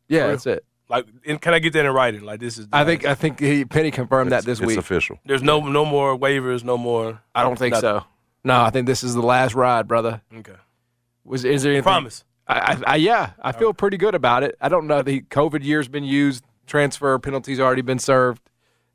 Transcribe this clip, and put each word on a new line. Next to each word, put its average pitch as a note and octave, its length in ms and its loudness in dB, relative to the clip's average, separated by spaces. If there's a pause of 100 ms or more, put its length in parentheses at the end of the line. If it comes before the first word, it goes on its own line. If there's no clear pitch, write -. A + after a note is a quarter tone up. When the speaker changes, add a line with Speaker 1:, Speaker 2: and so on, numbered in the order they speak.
Speaker 1:
Yeah, D#3 160 2
Speaker 2:
for A#2 80 0
Speaker 1:
that's C3+ 140 -4
Speaker 2:
real? A#2 100 -2
Speaker 1:
it. - 100 -8 (220)
Speaker 2:
Like, A#2+ 180 -2 (200)
in, D3+ 120 -6
can E3+ 160 0
I E3 60 4
get D#3+ 140 -2
that D#3 120 2
in C3+ 60 0
writing? A#2+ 320 0
Like, G#2+ 160 -14
this A#2 180 -10
is G#2+ 120 -16
the D3 80 0
Speaker 1:
I D3 80 4
think, E3 180 0
Speaker 2:
last. C#3+ 80 0
Speaker 1:
I C3+ 40 -2
think D3+ 260 -4
he, C#3+ 240 2
Penny D#3 260 0
confirmed B2+ 400 0
Speaker 3:
It's, A#2+ 140 0
Speaker 1:
that A#2 40 -2
this A#2 100 -2
Speaker 3:
it's A#2+ 80 -2
Speaker 1:
week. A2+ 100 0
Speaker 3:
official. F2 480 -4
Speaker 2:
There's C3+ 180 -2
no, D3+ 160 4
no D3 240 0
more C#3 340 0
waivers, B2+ 460 -2
no B2 140 -2
more A2+ 440 -4 (140)
Speaker 1:
I A#2+ 80 2
don't B2 160 -2
think B2 140 0
Speaker 2:
nothing. A2 260 2
Speaker 1:
so. - 60 -8 (400)
No, B2+ 160 4
I A2+ 80 4
think B2+ 180 -2
this C3 160 0
is B2 120 -4
the A#2+ 60 -2
last B2 320 2
ride, B2 340 2
brother. A2+ 340 -2 (120)
Speaker 2:
Okay. A2 200 -20 (720)
Speaker 1:
Was, B2+ 200 -6
is C#3 180 2
there C#3+ 100 2
anything? C#3 100 2
Speaker 2:
Promise. E3 400 0 (240)
Speaker 1:
I, - 120 0
I, A2+ 180 0 (160)
I, - 20 2
yeah, E3 360 2 (100)
I C3 100 -4
feel A3+ 180 0
Speaker 2:
Okay. G3+ 80 -2
Speaker 1:
pretty G3 200 -2
good G3 180 0
about B2 280 2
it. C#3 180 -4
I C3+ 80 0
don't D#3+ 180 0
know. D3 140 2
The C3+ 220 -2
covid D3 400 0
year's D3 260 -2
been C#3+ 160 -8
used. C#3 380 0 (220)
Transfer C#3+ 540 0
penalty's C3+ 400 -6
already C3 240 2
been B2+ 160 -2
served. B2+ 420 2 (540)